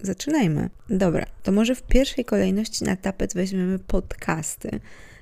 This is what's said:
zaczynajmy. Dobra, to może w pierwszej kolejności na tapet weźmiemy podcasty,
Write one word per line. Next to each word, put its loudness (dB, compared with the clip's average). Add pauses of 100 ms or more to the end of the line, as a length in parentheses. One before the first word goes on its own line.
zaczynajmy. 0 (200)
Dobra, 2 (180)
to 0
może 2
w -14
pierwszej 4
kolejności 0
na 2
tapet -4
weźmiemy 0
podcasty, -2 (420)